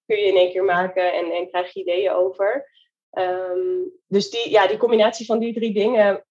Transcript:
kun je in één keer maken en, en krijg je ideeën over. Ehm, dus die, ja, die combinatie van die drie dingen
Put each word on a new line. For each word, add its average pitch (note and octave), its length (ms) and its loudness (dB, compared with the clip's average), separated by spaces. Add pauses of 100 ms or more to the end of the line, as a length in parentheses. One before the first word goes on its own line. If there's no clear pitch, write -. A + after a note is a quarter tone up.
kun A3 100 0
je G#3 100 2
in F#3+ 100 4
één F3+ 160 4
keer F#3 120 -2
maken F3+ 500 0
en, E3+ 180 -4
en F3 180 -4
krijg F3+ 220 -4
je G3 80 -12
ideeën F3+ 320 -2
over. G3 560 -2 (420)
Ehm, F#3 480 -4 (500)
dus G3 220 0
die, A#3 200 -4
ja, G3+ 160 6
die G#3 100 0
combinatie A3+ 500 2
van A3+ 120 0
die A3+ 160 -4
drie A3+ 180 -2
dingen G#3 580 2